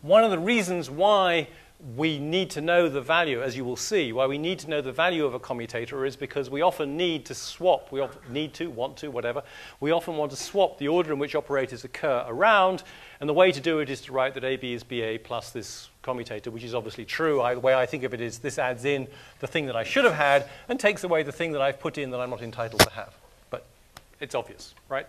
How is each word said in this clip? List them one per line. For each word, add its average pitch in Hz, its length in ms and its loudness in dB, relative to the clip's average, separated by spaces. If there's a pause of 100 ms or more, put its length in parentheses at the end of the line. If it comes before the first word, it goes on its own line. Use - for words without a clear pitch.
One 190 220 8
of 220 80 4
the 175 80 2
reasons 180 500 0
why 175 580 4 (480)
we 151 240 0
need 165 320 0
to 151 100 -6
know 170 280 4
the 139 120 -2
value, 143 400 2
as 131 140 -4
you 135 80 -6
will 120 140 -4
see, 160 340 0
why 127 160 2
we 139 100 -2
need 175 220 -2
to 147 100 -14
know 151 120 0
the 131 100 -6
value 160 340 0
of 127 80 0
a 123 60 -6
commutator 120 680 -6
is 135 120 -4
because 139 320 -6
we 143 120 -2
often 151 360 0
need 165 280 -2
to - 80 -10
swap, - 580 0
we 135 100 -2
often 127 200 -6 (100)
need 151 220 -4
to, 170 160 -6
want 123 280 -6
to, 151 120 -10
whatever, 120 320 -4 (380)
we 143 120 -2
often 170 260 0
want 147 120 0
to 135 80 -12
swap - 400 0
the 143 120 -2
order 160 240 2
in 139 60 -2
which 147 160 -2
operators 131 500 -2
occur 127 420 -2
around, 185 560 4 (380)
and 147 80 -4
the 151 40 2
way 185 180 8
to 139 100 -4
do 156 180 2
it 143 100 -2
is 135 120 -6
to - 100 -16
write 131 220 0
that 131 100 -8
A 131 140 -2
B 123 160 -6
is 117 100 -8
B 120 180 -6
A 110 160 -4
plus 113 340 -10
this - 380 -12 (140)
commutator, 120 480 -8
which 113 120 -12
is 120 120 -8
obviously 110 300 -8
true. 151 360 0
I, 123 120 2
the 123 80 -6
way 131 120 6
I 127 120 4
think 131 180 -6
of 127 100 -4
it 117 80 -6
is 117 180 -6
this 143 200 -6
adds 127 260 -2
in 139 220 0 (320)
the 127 80 -8
thing 156 200 -2
that 123 80 -6
I 113 80 -2
should 262 220 2
have 185 100 6
had 143 340 4 (180)
and 247 120 -4
takes 208 240 2
away 165 200 2
the 139 80 -6
thing 165 220 -4
that 147 80 -2
I've 139 180 0
put 160 180 -4
in 135 140 -6
that 123 80 -6
I'm 123 100 -4
not 117 120 -8
entitled 113 400 -2
to - 100 6
have. - 220 -12 (360)
But - 160 -10 (540)
it's 143 160 -8
obvious, - 380 -6 (160)
right? 135 180 -4